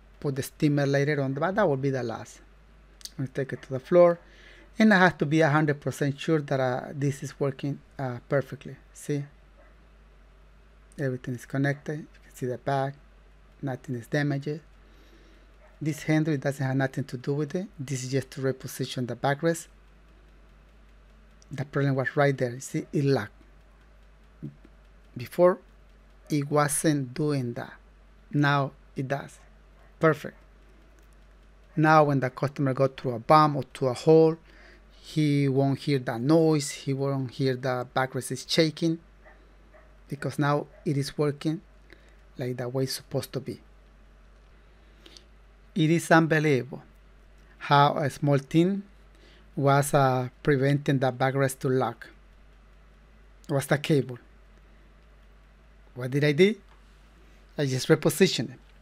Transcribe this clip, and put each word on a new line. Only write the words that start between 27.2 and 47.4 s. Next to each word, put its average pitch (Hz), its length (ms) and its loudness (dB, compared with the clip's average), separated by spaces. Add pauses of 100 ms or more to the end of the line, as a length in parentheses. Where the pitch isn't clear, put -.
that. 120 200 -12 (580)
Now 143 420 0 (220)
it 135 120 -6
does. - 320 -8 (600)
Perfect. - 380 0 (1400)
Now 156 300 6
when 139 160 2
the 127 80 -2
customer 139 440 -2
go 135 140 2
through 131 280 -6
a 113 40 -8
bump 151 380 6
or 131 60 -6 (100)
through 135 160 -2
a 123 40 -4
hole, 160 440 6 (640)
he 143 480 0
won't 135 300 2
hear 143 200 -2
that 123 220 -6
noise. 156 500 2
He - 220 -6
won't 135 380 -4
hear 131 240 -2
the 123 380 -4
backrest 131 380 -4
is 127 160 -10
shaking, 165 520 0 (1080)
because 139 320 -8
now 147 280 0 (180)
it 143 120 -2
is 139 200 -6
working 151 440 -2 (760)
like 123 200 -6
the 123 120 -8
way 135 140 -2
it's 131 100 -4
supposed - 400 -8
to 131 80 -6
be. - 180 -12 (2250)
It 156 140 2
is 165 220 0
unbelievable 151 720 2 (760)